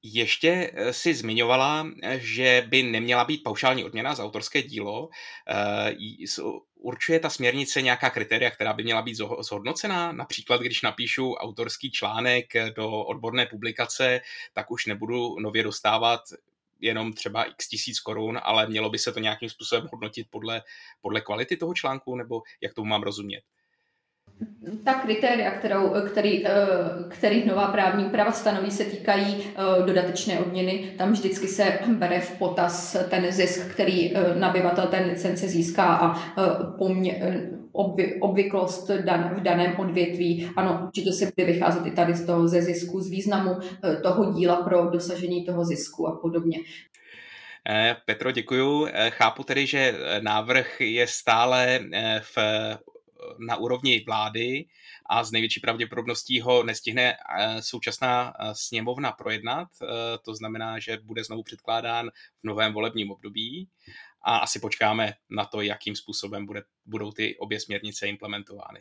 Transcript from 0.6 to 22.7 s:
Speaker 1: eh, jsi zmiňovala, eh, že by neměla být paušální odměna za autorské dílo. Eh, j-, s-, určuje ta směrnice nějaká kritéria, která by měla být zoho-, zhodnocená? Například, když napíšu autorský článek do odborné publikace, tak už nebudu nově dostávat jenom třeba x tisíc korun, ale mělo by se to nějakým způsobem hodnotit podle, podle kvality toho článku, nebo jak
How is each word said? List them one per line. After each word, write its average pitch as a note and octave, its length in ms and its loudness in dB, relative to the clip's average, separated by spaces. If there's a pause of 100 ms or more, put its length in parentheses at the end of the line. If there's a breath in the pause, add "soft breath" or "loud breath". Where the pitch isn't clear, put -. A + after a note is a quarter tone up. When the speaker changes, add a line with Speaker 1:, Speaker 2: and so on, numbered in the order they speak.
Speaker 1:
eh, A#2+ 200 -2
jsi E3+ 200 0
zmiňovala, B2+ 720 2 (160)
eh, B2+ 160 -4
že B2 480 4
by C3 160 4
neměla A#2+ 420 2
být D3+ 180 -4
paušální B2+ 400 2
odměna B2 320 -4
za A#2 80 -8
autorské G#2+ 380 -4
dílo. A2 480 -8 (380 loud breath)
Eh, G#2 500 0
j-, G#2+ 300 -12
s-, - 140 -6 (340)
určuje B2 440 0
ta D#3+ 100 -2
směrnice C3 520 0
nějaká B2+ 280 2
kritéria, A#2+ 420 0
která G#2+ 220 -2
by G#2+ 100 6
měla A2+ 180 4
být A2+ 140 -8
zoho-, G#2+ 280 -6
zhodnocená? E3+ 680 -4
Například, - 500 -2
když - 200 -2
napíšu A#2+ 520 -2
autorský A2+ 580 -6
článek A#2+ 540 0 (300)
do A2 280 -4
odborné A#2 420 -2
publikace, A#2+ 760 -2 (320 loud breath)
tak - 180 -6
už A#2+ 140 -6
nebudu A2 540 -4
nově A2 240 -2
dostávat A2 580 2 (580)
jenom A2 340 -2
třeba A2 300 -4
x - 240 -8
tisíc A2+ 320 -6
korun, A2 440 -4
ale A2 240 2
mělo A2 220 -2
by A#2+ 80 -4
se B2 140 -2
to A#2 80 -6
nějakým A2 300 -4
způsobem A#2 420 -4
hodnotit A2 380 -10
podle, A2+ 320 -8 (400 loud breath)
podle G#2 200 -2
kvality A2 360 -4
toho - 160 -4
článku, C3+ 420 -4
nebo A#2 260 -8 (200 loud breath)
jak G2+ 120 -8